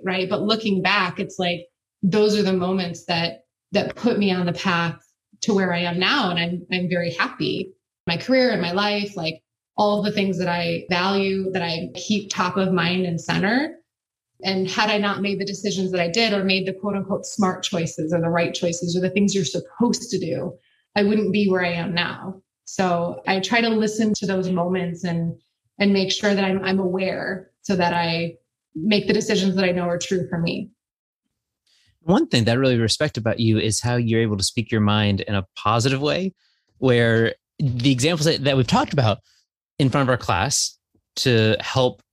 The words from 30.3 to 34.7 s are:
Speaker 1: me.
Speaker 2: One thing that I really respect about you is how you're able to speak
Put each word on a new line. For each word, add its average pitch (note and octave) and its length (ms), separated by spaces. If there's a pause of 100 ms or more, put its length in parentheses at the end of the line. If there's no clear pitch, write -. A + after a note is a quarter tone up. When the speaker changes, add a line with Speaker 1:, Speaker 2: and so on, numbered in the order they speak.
Speaker 1:
me. E3+ 320 (1300)
Speaker 2:
One G#3+ 260
thing A#2 160
that A2 80
I A#2 40
really B2+ 220
respect A#2 400
about A2 220
you A2 180
is G#2+ 240
how A#2+ 140
you're A2+ 260
able G#2+ 160
to G2 60
speak - 280